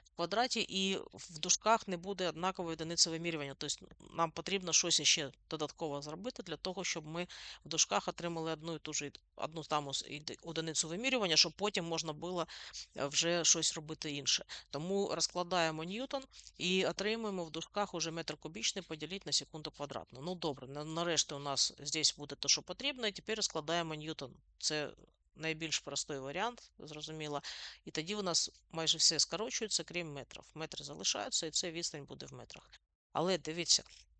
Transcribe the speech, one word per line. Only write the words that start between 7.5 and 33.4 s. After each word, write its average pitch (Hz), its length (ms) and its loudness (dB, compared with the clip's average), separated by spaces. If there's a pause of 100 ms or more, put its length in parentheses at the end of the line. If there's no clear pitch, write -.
в - 40 -14
дужках 165 400 2
отримали 165 440 -2
одну 160 220 -4
і 151 40 -4
ту 156 140 -8
ж, 147 180 -2 (260)
одну 156 260 -4
там 147 260 0
ос-, - 200 -2
іди-, 151 340 -8
одиницю 160 460 -2
вимірювання, 208 480 2
щоб 175 160 6
потім 202 320 0
можна 160 280 0
було, 170 340 -2 (500)
е, 139 100 2
вже 165 380 4
щось 160 300 6
робити 156 380 -6
інше. 139 320 2 (260)
Тому 190 440 2
розкладаємо 170 720 2
ньютон 254 400 -4 (340)
і 185 280 4
отримуємо 202 580 0
в 160 60 -8
дужках 160 440 -2
уже 165 160 -2
метр 160 260 -4
кубічний 180 480 -4
поділіть 160 420 -8
на 147 60 -4
секунду 151 380 0
квадратну. 139 500 -8
Ну, 175 140 -4
добре, 151 340 -4
на-, 143 160 -6
нарешті 160 500 0
у 139 40 -4
нас 139 400 0
здесь 147 400 2
буде 143 160 -8
те, 139 140 -8
що - 140 6
потрібно, 254 440 -2
і 202 60 2
тепер 214 240 -4
розкладаємо 165 580 0
ньютон. 151 400 -6 (240)
Це 151 320 0 (440)
найбільш 156 440 0
простий 139 400 -2
варіант, 180 600 -4
зрозуміло. 151 640 -4 (420)
І - 60 -10
тоді 165 240 0
у 208 80 0
нас 175 280 2 (220)
майже 160 260 2
все 156 200 6
скорочується, 214 640 0
крім 165 280 -4
метрів. 139 320 -10 (100)
Метри 156 300 -8
залишаються, 175 640 0
і 156 40 -4
ця 175 200 0
відстань 160 340 -6
буде 139 220 -12
в 135 60 -12
метрах. - 380 -16 (420)
Але 175 260 4
дивіться, 165 440 4 (380)